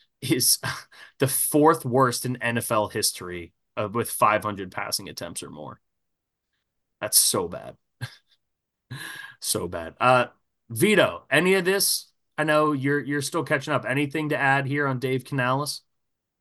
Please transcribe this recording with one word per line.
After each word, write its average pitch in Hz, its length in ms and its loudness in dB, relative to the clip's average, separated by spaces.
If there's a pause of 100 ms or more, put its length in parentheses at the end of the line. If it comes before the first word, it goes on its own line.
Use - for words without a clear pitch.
(200)
is - 400 2 (300)
<laughs> - 280 -20
the 135 80 4
fourth 156 580 4
worst 120 400 2
in 123 160 -6
N 117 160 -2
F - 140 -2
L 107 160 2
history, 90 640 -6 (240)
uh, 107 160 -4
with 113 160 -2
five 107 360 2
hundred 98 260 -6
passing 101 380 -6
attempts 85 340 -10
or 73 80 -14
more. 73 300 -16 (1200)
That's - 180 0
so 92 300 2
bad. 60 280 -14 (240)
<laughs> - 60 -10 (1300)
So 95 260 -4
bad. 85 320 -10
Uh, 123 280 4 (440)
Vito, 123 580 2
any 180 260 4
of 190 100 2
this? 190 420 0 (320)
I 151 60 -2
know 151 280 4
you're, 143 280 0
you're 143 220 -4
still 160 200 -4
catching 147 300 -2
up. 127 120 0
Anything 147 440 -2
to 147 80 0
add 135 300 2
here 143 200 0
on 127 140 -2
Dave 131 240 -2
Canales? 135 560 -2 (600)